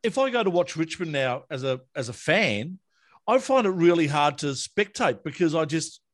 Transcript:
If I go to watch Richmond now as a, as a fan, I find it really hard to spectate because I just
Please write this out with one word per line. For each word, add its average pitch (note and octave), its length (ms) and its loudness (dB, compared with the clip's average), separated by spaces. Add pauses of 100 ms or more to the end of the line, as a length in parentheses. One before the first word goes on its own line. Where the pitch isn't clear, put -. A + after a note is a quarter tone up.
If A3+ 140 -4
I C4+ 120 0
go A#3+ 120 0
to G3 80 2
watch F3 280 0
Richmond D#3+ 340 -4
now C3 400 -2
as C3 120 -6
a, C3 180 -2 (140)
as C3 120 -6
a A#2 60 -10
fan, D#3 680 -2 (480)
I B3 120 4
find B3 280 2
it F#3 40 2
really E3+ 360 4
hard D3 320 2
to D3+ 80 -4
spectate E3+ 760 -2
because D#3 300 0
I D#3+ 120 2
just D#3 360 -6 (120)